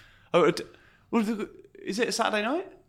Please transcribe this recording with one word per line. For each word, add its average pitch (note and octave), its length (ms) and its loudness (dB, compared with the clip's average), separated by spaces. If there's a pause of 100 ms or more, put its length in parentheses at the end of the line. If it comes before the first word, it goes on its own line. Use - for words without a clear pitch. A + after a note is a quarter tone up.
(340)
Oh, E3+ 100 6
it, E3 160 2 (500)
what A3+ 160 2
the, A3 220 -4 (320)
is G3+ 200 -4
it A#3 80 0
a G#3+ 40 -2
Saturday G#3 300 0
night? C#4+ 240 -2 (220)